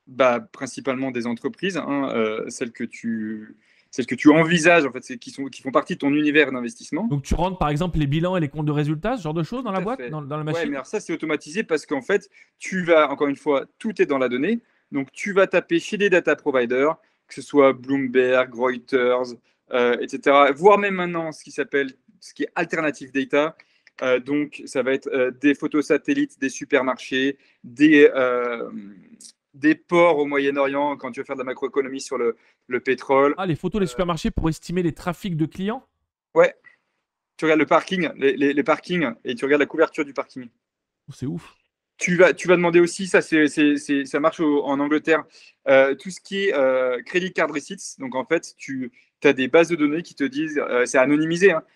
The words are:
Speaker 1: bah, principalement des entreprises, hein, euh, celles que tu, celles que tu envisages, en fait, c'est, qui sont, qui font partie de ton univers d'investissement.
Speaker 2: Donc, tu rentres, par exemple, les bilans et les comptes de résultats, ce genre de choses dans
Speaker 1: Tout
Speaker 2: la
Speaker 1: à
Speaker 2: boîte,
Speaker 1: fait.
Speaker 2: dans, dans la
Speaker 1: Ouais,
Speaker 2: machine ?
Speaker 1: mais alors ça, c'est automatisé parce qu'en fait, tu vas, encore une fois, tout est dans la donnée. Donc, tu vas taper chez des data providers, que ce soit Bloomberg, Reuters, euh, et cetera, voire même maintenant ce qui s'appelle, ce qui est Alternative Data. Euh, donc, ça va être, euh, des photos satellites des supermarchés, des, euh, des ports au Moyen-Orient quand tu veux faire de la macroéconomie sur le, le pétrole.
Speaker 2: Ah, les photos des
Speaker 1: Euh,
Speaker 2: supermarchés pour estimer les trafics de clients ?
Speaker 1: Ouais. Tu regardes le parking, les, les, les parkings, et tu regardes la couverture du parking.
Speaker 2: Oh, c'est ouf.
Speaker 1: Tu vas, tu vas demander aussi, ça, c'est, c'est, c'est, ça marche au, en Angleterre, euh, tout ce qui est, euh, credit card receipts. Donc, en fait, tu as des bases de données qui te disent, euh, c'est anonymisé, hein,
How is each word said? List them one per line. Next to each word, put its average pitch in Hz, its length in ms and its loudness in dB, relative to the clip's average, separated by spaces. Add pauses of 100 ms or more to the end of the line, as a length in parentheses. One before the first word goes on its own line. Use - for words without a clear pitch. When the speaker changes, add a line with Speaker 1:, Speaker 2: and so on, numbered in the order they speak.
Speaker 1:
bah, 123 340 2
principalement 131 720 -8
des 117 140 -6
entreprises, 139 520 -6
hein, 139 360 -4
euh, 110 360 -4
celles 120 240 -10
que 123 100 -10
tu, 110 720 -8 (360)
celles 123 160 -6
que 127 80 -6
tu 147 160 6
envisages, 165 540 4
en 123 60 -4
fait, 127 120 -12
c'est, 123 140 -12
qui - 120 -20
sont, 139 160 -12
qui 127 160 -14
font 135 100 -10
partie 147 220 -2
de - 60 -10
ton 139 140 -2
univers 147 380 2
d'investissement. 127 540 -8
Speaker 2:
Donc, 143 180 -4
tu - 120 -4
rentres, 180 240 -4
par 147 100 -2
exemple, 156 300 -4
les 147 80 0
bilans 165 280 -2
et 185 40 0
les 147 100 -2
comptes 151 160 -8
de 151 60 0
résultats, 151 460 -4
ce 208 40 -14
genre 156 140 -8
de 165 80 -2
choses 247 200 -8
dans 233 60 -8
Speaker 1:
Tout 190 60 -6
Speaker 2:
la 185 40 -4
Speaker 1:
à 180 40 -4
Speaker 2:
boîte, 247 160 -6
Speaker 1:
fait. 123 100 -12
Speaker 2:
dans, 156 120 -10
dans 139 140 -10
la 156 80 -6
Speaker 1:
Ouais, 156 80 -4
Speaker 2:
machine ? 160 180 -4
Speaker 1:
mais 139 80 -6
alors 131 100 -10
ça, - 120 -6
c'est 185 140 -8
automatisé 156 500 -6
parce 156 220 -4
qu'en 139 160 -4
fait, - 280 -2 (280)
tu 185 260 -6
vas, 156 280 6
encore 143 160 -2
une 139 80 -2
fois, 139 300 -2 (120)
tout 208 240 -4
est 170 60 4
dans 143 100 0
la 127 120 0
donnée. 156 300 -2 (320)
Donc, 139 200 -4
tu - 200 -10
vas 190 140 4
taper 170 340 0
chez - 180 -6
des 196 120 2
data 165 260 4
providers, 139 640 0 (300)
que - 80 -20
ce 139 80 -14
soit 135 300 6
Bloomberg, 127 800 0
Reuters, 123 800 0 (360)
euh, 123 280 2
et - 80 -6
cetera, 143 440 4
voire 196 280 6
même 202 160 -2
maintenant 175 360 -4
ce - 120 -18
qui 143 80 -20
s'appelle, 139 420 -4 (260)
ce - 140 -20
qui - 100 -8
est - 120 -6
Alternative 160 560 -4
Data. 135 440 0 (460)
Euh, 127 180 2
donc, 143 460 -6
ça 139 160 -4
va 127 120 -2
être, 135 200 -6
euh, 127 160 0
des 139 240 2
photos 147 320 -2
satellites 143 540 -2
des 135 100 -4
supermarchés, 131 880 -2 (260)
des, 147 520 6
euh, 120 560 -2 (800)
des 151 220 0
ports 170 420 4
au 147 80 0
Moyen-Orient 139 720 -2
quand 135 140 -12
tu 131 80 -10
veux 131 60 -10
faire 139 100 -10
de 131 60 -6
la 127 40 -10
macroéconomie 131 560 -6
sur 139 160 -8
le, 117 180 -2 (300)
le 123 140 -4
pétrole. 135 580 2
Speaker 2:
Ah, 190 80 -6
les 165 100 -2
photos 185 240 -4
des 190 60 0
Speaker 1:
Euh, - 20 0
Speaker 2:
supermarchés 175 440 -4
pour - 180 -2
estimer 170 320 -6
les 165 120 -2
trafics 170 440 -8
de 156 80 -2
clients ? 202 400 -8 (480)
Speaker 1:
Ouais. 170 220 4 (800)
Tu - 80 -4
regardes 156 140 4
le 143 80 2
parking, 170 480 2
les, 135 200 0
les, 139 180 2
les 143 100 0
parkings, 156 480 -2 (120)
et 131 120 -6
tu 139 100 -6
regardes 143 140 2
la 135 80 0
couverture 156 380 -2
du 139 80 -14
parking. 127 360 -10 (580)
Speaker 2:
Oh, 139 60 -20
c'est 131 140 -10
ouf. 165 280 -12 (440)
Speaker 1:
Tu 180 160 -2
vas, 170 180 6
tu - 140 -8
vas 180 80 6
demander 175 240 4
aussi, 175 260 0
ça, 180 160 2
c'est, 156 260 2
c'est, 147 300 2
c'est, 139 280 -4
ça 143 140 -4
marche 156 200 0
au, 147 240 0
en 139 160 -2
Angleterre, 151 440 0 (440)
euh, 135 260 4
tout 135 160 -10
ce 175 100 -14
qui 196 260 -6
est, 190 100 0
euh, 131 480 0
credit 180 280 -4
card 165 180 0
receipts. 143 500 -10
Donc, 131 160 -10
en 131 100 -6
fait, - 320 -4
tu 131 340 -10 (320)
as 143 100 6
des 131 140 -2
bases 160 220 4
de 170 60 -2
données 151 260 0
qui - 140 -18
te - 80 -4
disent, 147 340 -4
euh, 123 300 0
c'est 139 100 0
anonymisé, 160 540 4
hein, 160 100 0 (140)